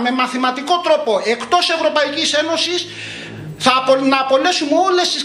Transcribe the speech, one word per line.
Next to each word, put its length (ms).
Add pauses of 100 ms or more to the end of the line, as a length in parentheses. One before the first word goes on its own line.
με 80
μαθηματικό 640 (100)
τρόπο 260 (220)
εκτός 320 (120)
Ευρωπαϊκής 520 (120)
Ένωσης, 380 (840)
θα 140
απο-, 220 (120)
να 120
απολέσουμε 500 (120)
όλες 260
τις 120